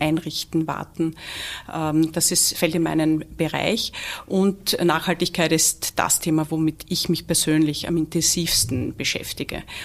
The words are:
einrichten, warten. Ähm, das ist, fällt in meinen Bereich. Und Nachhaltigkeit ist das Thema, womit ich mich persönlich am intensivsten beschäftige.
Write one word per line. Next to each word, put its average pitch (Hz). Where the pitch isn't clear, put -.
einrichten, 160
warten. 160
Ähm, 160
das 165
ist, -
fällt 165
in 175
meinen 156
Bereich. 160
Und 196
Nachhaltigkeit 170
ist -
das -
Thema, 156
womit 160
ich -
mich 160
persönlich 156
am 170
intensivsten 156
beschäftige. -